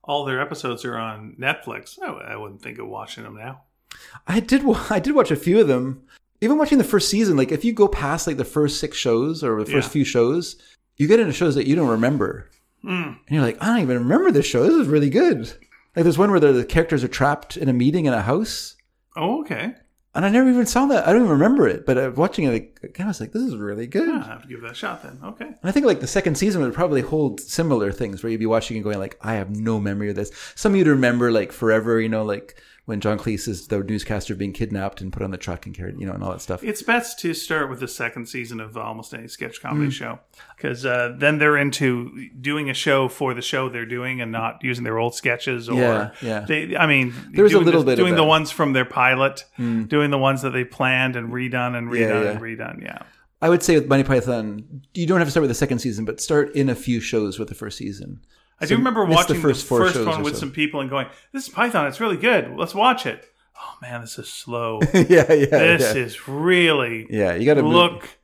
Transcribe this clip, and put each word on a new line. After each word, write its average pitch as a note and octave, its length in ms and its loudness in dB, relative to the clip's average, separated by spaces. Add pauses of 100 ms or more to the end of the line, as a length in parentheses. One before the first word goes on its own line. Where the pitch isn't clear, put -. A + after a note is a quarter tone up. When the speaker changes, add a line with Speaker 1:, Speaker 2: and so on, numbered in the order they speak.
Speaker 1:
all C#3+ 220 -4
their C3 160 -4
episodes C#3+ 440 -6
are A#2+ 120 -6
on A2 420 -10
Netflix. B2+ 640 -8
I, F#4 40 -8
I - 300 -12
wouldn't G#2 260 -14
think A#2+ 160 -16
of A2 100 -12
watching G#2+ 340 -14
them G#2 140 -16
now. A#2+ 260 -16 (640)
Speaker 2:
I G3+ 140 0
did C4+ 240 0
wa-, C4 220 0
<laughs> - 40 -6
I G#3+ 80 2
did C4+ 160 -2
watch B3+ 160 4
a D3+ 60 2
few F#3 240 4
of F3+ 80 6
them. C3 340 -2 (380)
Even C4 180 2
watching D4 200 2
the A#3+ 60 4
first - 240 0
season, G3 300 2
like, C3+ 140 2
if D3+ 120 -4
you A#3 80 2
go G3+ 160 6
past, D3+ 380 -2
like, D3+ 100 -4
the B2+ 80 -2
first D3 360 0
six - 180 -6
shows C#3 440 0
or A#2 220 0
the - 60 -8
first C3 180 0
Speaker 1:
Yeah. - 40 -12
Speaker 2:
few C#3+ 120 2
shows, C3 520 0 (400)
you C#3+ 120 2
get A3 120 8
into F#3 120 2
shows D#3 220 0
that C3 120 0
you C#3 80 4
don't D#3+ 140 2
remember. A#2 600 0 (340)
Speaker 1:
Mm. F3+ 220 -4
Speaker 2:
And C#3 120 -14 (120)
you're D3+ 120 2
like, A#2 200 2
"I E3+ 60 -2
don't A#3 140 2
even B2+ 160 2
remember A3+ 320 4
this C#3+ 140 4
show. - 200 2
This E4 100 6
is C#4 140 4
really D3 220 4
good." G3+ 360 2 (500)
Like, E3+ 60 2
there's E3+ 160 4
one G3+ 120 6
where F#3 100 4
the, D3 120 6
the B2 140 4
characters D#3+ 360 2
are B2+ 60 -2
trapped - 480 -2
in E3 140 -2
a - 20 2
meeting C#3+ 320 2
in C3+ 80 2
a A2+ 80 0
house. C#3+ 560 -4 (400)
Speaker 1:
Oh, G3 240 -2
okay. G3 340 -8 (400)
Speaker 2:
And F#3 120 -2
I - 20 2
never B3+ 220 4
even B3 160 4
saw C4 200 2
that. B3+ 220 2
I E3+ 40 6
don't A#3+ 100 6
even G3 100 4
remember F#3+ 340 6
it. - 200 0
But, C3 120 2
uh, C3 160 -2
watching E3 300 0
it A#2 380 -2
again, - 240 -10
I G#3+ 40 -4
was - 100 -8
like, A2+ 120 -10
"This A3+ 100 -2
is G#3+ 140 -4
really G#2 300 -8
good." F#3+ 220 -2
Speaker 1:
Yeah, D#4 160 -4
I - 40 -16
have A2+ 140 -16
to - 60 -20
give A#2+ 140 -16
that A#2 100 -14
a - 20 -16
shot - 280 -10
then. C3+ 220 -20
Okay. G#3+ 220 -14
Speaker 2:
And D4+ 160 -18
I F3 100 -2
think, C#4+ 140 2
like, F#3 140 4
the B2+ 60 -8
second F3+ 300 0
season F#3+ 260 0
would B2 120 -2
probably D3+ 260 0
hold C#3+ 400 -2
similar B2 500 0
things G2 320 -6
where A#2 80 -4
you'd A2 80 -4
be A2 80 -2
watching A2 300 0
and G#2 80 -8
going, G#2 140 -4
like, F#2+ 240 -10
"I A2 120 -4
have G2+ 220 -6
no A2 240 -2
memory G2+ 300 -4
of G2 60 -6
this." G2+ 140 -6 (260)
Some G3+ 200 2
you'd F3 120 6
remember, A#2+ 440 4
like, G#2 200 0
forever, A2+ 480 2
you A2+ 100 -2
know, A2 140 -2
like, G2+ 360 -8 (260)
when G#2+ 140 -6
John G#2 180 0
Cleese G#2+ 300 -4
is F#2+ 200 -8
the G#2 140 -2
newscaster G2+ 520 -4
being F#2+ 180 -6
kidnapped G2+ 480 -6
and F#2+ 100 -10
put G2 120 -8
on G2 80 -6
the F#2 80 -10
truck F2 260 -10
and F#2+ 100 -14
carried, F#2+ 240 -12
you F#2 60 -10
know, F#2+ 80 -8
and F#2+ 100 -8
all F#2+ 100 -6
that F#2 100 -12
stuff. F2+ 200 -8
Speaker 1:
It's - 200 -8
best A#3 380 -2
to E3+ 120 -4
start D#3 380 -4
with B2 100 -12
the B2 80 -8
second A#2+ 400 -8
season A#2 320 -10
of A2 160 -14
almost A2 380 -12
any A#2 120 -16
sketch - 360 -14
comedy D3 260 -2
Speaker 2:
Mm. C3+ 40 -4
Speaker 1:
show, B2 260 -10 (400)
'cause, B2+ 260 -8
uh, B2 340 -2
then D3 200 2
they're D3 180 4
into C3 720 -2 (100)
doing C#3+ 300 -6
a B2+ 60 -6
show C3+ 340 2
for B2+ 240 -4
the A#2+ 80 -8
show C3 300 -4
they're A#2 160 -8
doing B2 340 -6
and A#2 100 -6
not A2+ 320 -6
using A#2+ 220 -4
their A2+ 140 -2
old A#2 160 -2
sketches A#2+ 560 -4
or B2 100 0
Speaker 2:
Yeah, A2 300 2 (100)
yeah. A2 260 -4
Speaker 1:
they, D#3 300 -4
I F3 100 4
mean, C3 280 2 (180)
Speaker 2:
There F#3+ 120 4
was G#3 80 8
a - 20 2
Speaker 1:
doing F#3 100 6
Speaker 2:
little E3 160 4
Speaker 1:
the, C3 60 2
Speaker 2:
bit C3 80 4
of B2 60 0
Speaker 1:
doing F3+ 160 4
the E3 40 4
Speaker 2:
that. D#3 80 8
Speaker 1:
ones D#3 220 2
from C#3+ 240 0
their B2+ 100 2
pilot, C3 600 0 (120)
Speaker 2:
Mm. A2+ 300 -2
Speaker 1:
doing D3 220 2
the C#3+ 80 0
ones C3 240 2
that C3+ 80 -2
they B2+ 140 -2
planned B2+ 520 -2
and A#2 160 -8
redone B2 460 -4
and A#2 120 -6
Speaker 2:
Yeah, A#2+ 100 -2 (100)
Speaker 1:
redone A2 140 0
Speaker 2:
yeah. G#2 80 0
Speaker 1:
and A2 100 -6
redone. A#2 400 -10
Yeah. - 160 -12 (420)
Speaker 2:
I D#3+ 80 2
would E3+ 140 4
say E3+ 140 4
with C#3 120 2
Monty C3+ 160 4
Python, A#2+ 800 -2 (100)
you E3+ 140 -4
don't F3+ 140 4
have E3+ 80 2
to - 20 -4
start E3 100 4
with C#3 100 2
the A#2 40 0
second C3+ 240 -2
season, A2 260 -4
but G#2+ 160 -8
start D3 340 0
in C#3 140 2
a A#2+ 60 0
few A#2 260 -2
shows G#2+ 380 -2
with A2 100 -8
the G2 60 -10
first G#2+ 240 -14
season. F#2+ 420 -12 (400)
Speaker 1:
I D#3+ 60 -6
Speaker 2:
So - 40 -6
Speaker 1:
do G#3 80 4
remember A#3 260 2
Speaker 2:
miss F3+ 40 0
the E3 80 6
Speaker 1:
watching E3+ 200 4
the D#3+ 60 -4
Speaker 2:
first - 240 0
four A#2+ 140 2
Speaker 1:
first A2+ 140 4
Speaker 2:
shows A2+ 120 0
Speaker 1:
one D#3 140 -2
Speaker 2:
or D3 40 -2
Speaker 1:
with D3 100 -2
Speaker 2:
so. - 60 -6
Speaker 1:
some C#3+ 120 -8
people D3+ 280 -2
and C3+ 80 -6
going, C3 200 -4 (240)
"This C4+ 100 -8
is - 60 -14
Python, G3+ 400 0
it's C3+ 120 -8
really G#3+ 160 -2
good. F#3+ 400 2
Let's E3 160 -6
watch A#3+ 320 2
it." - 240 -8 (320)
"Oh - 220 -18
man, B2 180 -10
this A2+ 160 -16
is A2 120 -14
slow. A#2 580 -6
Speaker 2:
<laughs> C#3+ 80 -4
Yeah, E3+ 380 6
yeah, C#3+ 140 6
Speaker 1:
This C#3 500 4
Speaker 2:
yeah. C3 60 -2
Speaker 1:
is - 260 -10
really D3 800 2
Speaker 2:
Yeah, G2+ 240 0
you G2+ 120 0
gotta D3 180 6
move, D#3 80 2
Speaker 1:
look." F3 360 2 (160)